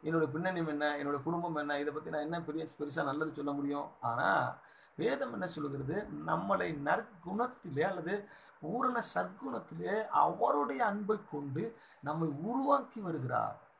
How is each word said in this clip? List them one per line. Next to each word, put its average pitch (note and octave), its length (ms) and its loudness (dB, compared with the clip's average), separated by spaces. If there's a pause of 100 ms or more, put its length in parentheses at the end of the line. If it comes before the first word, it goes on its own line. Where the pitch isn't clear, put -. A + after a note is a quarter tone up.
என்னோட D#3+ 240 4
பின்னணி E3+ 400 0
என்ன, D3 200 0 (100)
என்னோட C#3+ 260 -2
குடும்பம் E3+ 340 -2
என்ன, D3 220 -2
இதை D3 140 -2
பத்தி D3+ 180 -6
நான் D3+ 180 -2
என்ன E3+ 140 -2
பெரிய, D#3 240 -4 (120)
பெருசா D3 260 -2
நல்லது D3 300 -2
சொல்ல C#3+ 180 -2
முடியும்? C#3+ 360 -2 (120)
ஆனா B2 280 2 (720)
வேதம் B3 340 0
என்ன F#3+ 140 -2
சொல்லுகிறது? D3 500 -4 (300)
நம்மளை F3+ 420 2 (140)
நற்குணத்திலே F3+ 1000 -2
அல்லது F3 300 0 (460)
பூரண A#3+ 460 0
சற்குணத்திலே F#3 920 -4 (220)
அவருடைய B3 680 4
அன்பை G#3 320 2 (140)
கொண்டு C#3+ 320 -2 (380)
நம்மை D#3 280 0 (140)
உருவாக்கி C4+ 580 2
வருகிறார். B2+ 560 -2 (240)